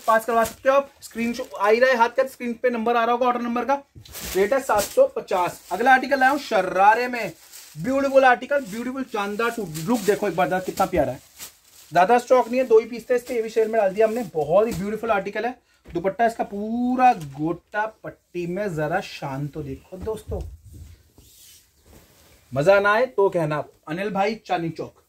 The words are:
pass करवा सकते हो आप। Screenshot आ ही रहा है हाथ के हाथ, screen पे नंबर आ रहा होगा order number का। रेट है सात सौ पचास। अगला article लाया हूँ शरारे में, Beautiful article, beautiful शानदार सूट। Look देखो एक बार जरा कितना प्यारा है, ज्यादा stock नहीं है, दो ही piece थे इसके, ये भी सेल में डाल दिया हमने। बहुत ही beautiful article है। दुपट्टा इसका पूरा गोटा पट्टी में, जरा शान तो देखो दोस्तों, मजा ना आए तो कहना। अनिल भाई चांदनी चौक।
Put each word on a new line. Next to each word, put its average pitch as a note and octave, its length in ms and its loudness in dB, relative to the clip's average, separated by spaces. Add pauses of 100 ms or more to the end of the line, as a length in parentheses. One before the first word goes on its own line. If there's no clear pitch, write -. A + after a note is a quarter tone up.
pass A3 200 2
करवा A3+ 200 0
सकते - 240 -4
हो C4+ 60 4
आप। C#4 140 0 (140)
Screenshot A#3 520 -8
आ G3 140 0
ही A3+ 100 4
रहा C4 120 4
है A#3+ 60 2
हाथ A#3 120 4
के C4+ 120 -2
हाथ, B3+ 80 0
screen A#3+ 260 -8
पे B3 140 0
नंबर A#3+ 260 -2
आ A#3 80 2
रहा A#3+ 80 0
होगा A#3+ 160 0
order A#3+ 140 0
number A#3+ 240 -4
का। C#4 160 0 (540)
रेट G3+ 180 2
है C4+ 80 2
सात G#3 220 0
सौ C4+ 320 4
पचास। F3+ 460 -4 (100)
अगला A#3 220 4
article C4 260 2
लाया C4 120 4
हूँ D4 100 0
शरारे G3+ 680 2
में, A#3 240 -6 (480)
Beautiful C4+ 460 2
article, B3+ 360 2
beautiful A#3+ 440 -8
शानदार G#3 460 -4
सूट। D#3+ 360 -8
Look A#3 140 2
देखो G3+ 260 0
एक E3+ 80 -2
बार F3 140 0
जरा F#3 120 0
कितना F#3+ 260 -2
प्यारा D3 240 0
है, B2+ 100 -12 (680)
ज्यादा F#3+ 280 4
stock A#3+ 300 2
नहीं B3+ 120 0
है, B3+ 60 0
दो A3+ 120 8
ही A#3+ 80 -4
piece A#3 220 -12
थे B3 60 2
इसके, A#3+ 180 -4
ये A3+ 80 -2
भी A3 100 -4
सेल A3 160 0
में A3 140 0
डाल F#3+ 120 2
दिया A3 140 4
हमने। A3+ 160 -2 (120)
बहुत E3 320 2
ही A3 60 -4
beautiful G#3+ 380 -4
article G3+ 340 -4
है। B3+ 120 -6 (280)
दुपट्टा F#3+ 400 -2
इसका A3+ 180 -2
पूरा B3 720 0
गोटा E3 720 -6 (180)
पट्टी F3 440 -10
में, F#3 280 -4
जरा D#3 260 -2
शान C#3+ 460 -10
तो D3+ 160 -10
देखो C3+ 340 -14
दोस्तों, G#3+ 420 -8 (2000)
मजा E3 280 4
ना G3+ 120 2
आए A#3 160 2
तो G3 220 2
कहना। D#3 340 -2 (240)
अनिल F#3 240 -6
भाई G3+ 260 -2
चांदनी E3+ 320 -4
चौक। D3+ 400 -12